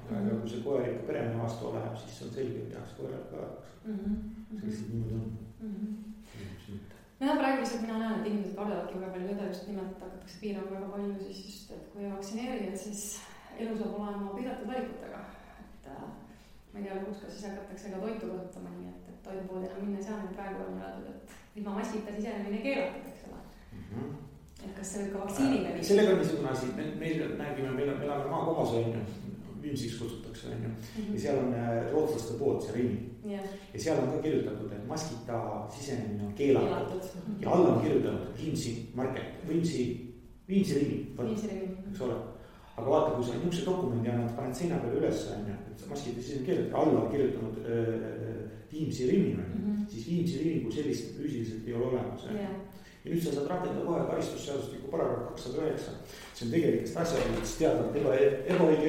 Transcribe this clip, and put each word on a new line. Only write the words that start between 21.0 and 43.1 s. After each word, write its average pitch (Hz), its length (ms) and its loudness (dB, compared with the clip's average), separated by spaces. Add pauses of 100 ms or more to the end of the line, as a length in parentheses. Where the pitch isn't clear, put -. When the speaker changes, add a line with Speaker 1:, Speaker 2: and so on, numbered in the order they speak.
Speaker 2:
et - 220 -14 (260)
ilma 208 240 -6
maskita 214 320 -2
sisenemine 208 500 -2
keelatud, - 460 0
eks - 160 -14
ole. - 160 -12 (320)
Speaker 1:
Mhm. - 340 -6 (580)
Speaker 2:
Et 202 120 -10
kas 196 120 -8
see 208 160 -6
võib 196 100 -4
ka 202 60 -4
vaktsiiniga 202 500 2
Speaker 1:
Äh, - 60 -2
Speaker 2:
nii? 165 80 -2
Speaker 1:
sellega 202 300 10
on 170 60 8
niisugune - 300 2
asi, 127 160 0
et 123 120 -2
me, 151 60 -4 (160)
meil, 160 200 0 (180)
nägime, 135 340 -2
meil, 143 260 2
me 143 80 -2
elame 143 240 0
maakohas, 156 400 2
on 113 240 2
ju, 113 100 -2 (600)
Viimsiks 117 340 -2
kutsutakse, 117 500 -8
on 113 160 -4
ju. 113 60 -2
Speaker 2:
Mhm. 208 440 -4
Speaker 1:
Ja - 60 0
seal 143 200 2
on, 123 140 2
äh, 117 380 2
rootslaste 143 480 2
pood, - 220 4
see 107 120 -4
Rimi. 123 240 2 (280)
Speaker 2:
Jah. 202 180 -4 (300)
Speaker 1:
Ja - 60 -6
seal - 200 4
on - 120 2
ka 151 100 0
kirjutatud, - 500 0
et 104 160 -6
maskita 123 500 -4 (320)
sisenemine 107 560 -2
on 101 80 -4
keelatud. 135 340 8
Speaker 2:
Keelatud. - 340 0 (260)
Mhm. - 160 -4
Speaker 1:
Ja - 60 2
alla 165 260 10
on - 60 6
kirjutanud - 400 4 (160)
Viimsi 135 560 -2
market, - 540 -2
Viimsi, 147 680 2 (340)
Viimsi 190 320 6
Rimi, - 380 2
vot, - 100 0
Speaker 2:
Viimsi 214 200 0
Rimi. 190 300 -4 (140)
Speaker 1:
eks 190 100 -6
ole. 120 120 2 (640)
Aga 117 120 0
vaata, 151 260 6